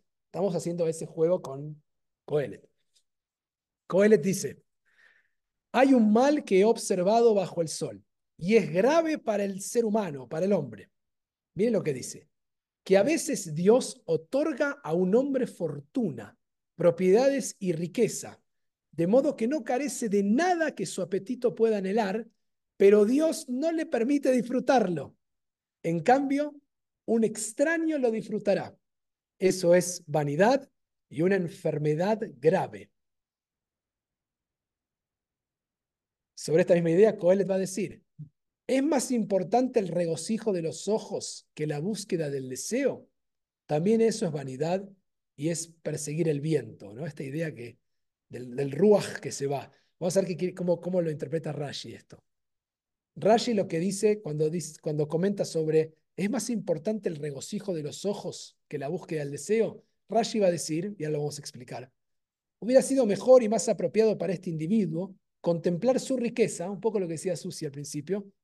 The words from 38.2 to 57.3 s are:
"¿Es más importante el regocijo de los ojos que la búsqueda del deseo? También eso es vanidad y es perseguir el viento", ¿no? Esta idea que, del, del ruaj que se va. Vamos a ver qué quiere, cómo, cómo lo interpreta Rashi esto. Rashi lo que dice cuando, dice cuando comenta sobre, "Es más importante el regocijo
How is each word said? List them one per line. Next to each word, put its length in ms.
"¿Es 160
más 260
importante 720
el 80
regocijo 640
de 80
los 260
ojos 640
que 120
la 140
búsqueda 500
del 200
deseo? 580
También 360
eso 240
es 60
vanidad 560
y 140
es 180
perseguir 460
el 140
viento", 520
¿no? 120
Esta 180
idea 320
que, 240
del, 260
del 180
ruaj 480
que 100
se 160
va. 240
Vamos 200
a 40
ver 60
qué 100
quiere, 160
cómo, 280
cómo 200
lo 80
interpreta 420
Rashi 420
esto. 280
Rashi 380
lo 140
que 120
dice 420
cuando, 280
dice 320
cuando 260
comenta 380
sobre, 480
"Es 120
más 200
importante 600
el 60
regocijo 580